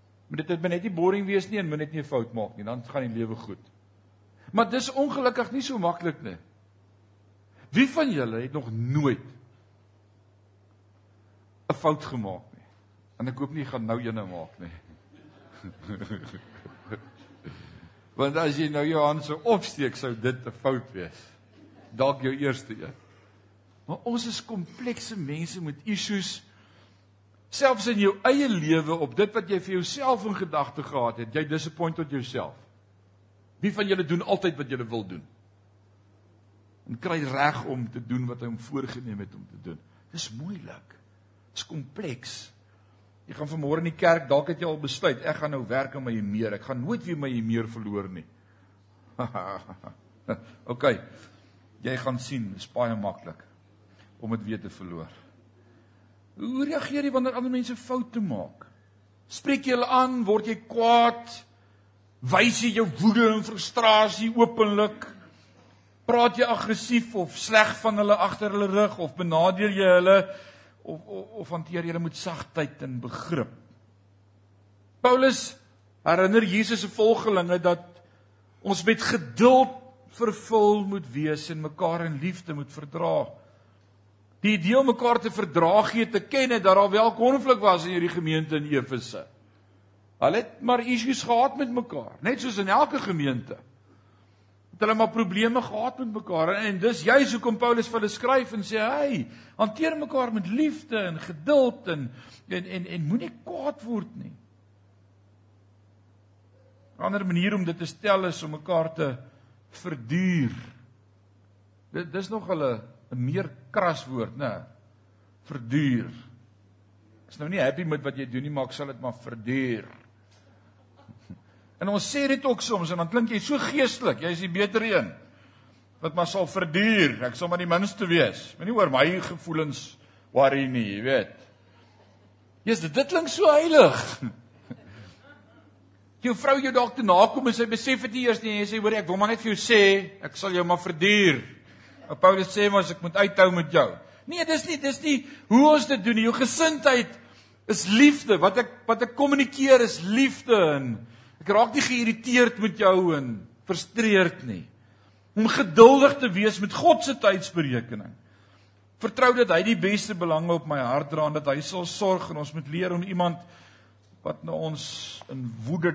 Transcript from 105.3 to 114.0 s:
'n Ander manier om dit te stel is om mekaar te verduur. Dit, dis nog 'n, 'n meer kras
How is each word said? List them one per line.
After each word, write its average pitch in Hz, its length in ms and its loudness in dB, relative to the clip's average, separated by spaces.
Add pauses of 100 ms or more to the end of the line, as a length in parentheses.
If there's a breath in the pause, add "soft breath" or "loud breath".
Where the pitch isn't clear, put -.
'n 156 60 -14
Ander 196 220 -2
manier 180 280 0
om 190 120 -2
dit 165 120 -4
te 170 80 -8
stel 190 400 0
is 170 180 -6
om 156 140 -10
mekaar 160 360 -2
te 143 220 -2 (540 soft breath)
verduur. 160 840 -2 (1400)
Dit, 160 180 -8
dis 185 180 -8
nog 196 200 -8
'n, 143 320 -2 (300)
'n 127 140 -4
meer 165 240 -4 (220)
kras 180 340 0